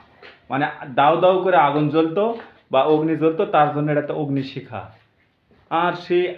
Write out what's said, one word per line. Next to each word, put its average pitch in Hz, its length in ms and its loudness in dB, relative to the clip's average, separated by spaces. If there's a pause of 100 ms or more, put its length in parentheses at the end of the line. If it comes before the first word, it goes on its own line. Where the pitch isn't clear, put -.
(500)
মানে 135 160 -2 (340)
দাউ 143 140 6 (100)
দাউ 185 200 6
করে 185 140 2
আগুন 147 320 2
জ্বলতো 160 340 0 (480)
বা 131 100 4 (120)
অগ্নি 160 280 0
জ্বলতো, 160 240 0
তার 147 300 2
জন্য 151 160 -2
এটা 147 180 -2
তো 151 120 -6
অগ্নিশিখা। 135 600 -8 (880)
আর 170 240 0 (120)
সেই 175 200 0 (120)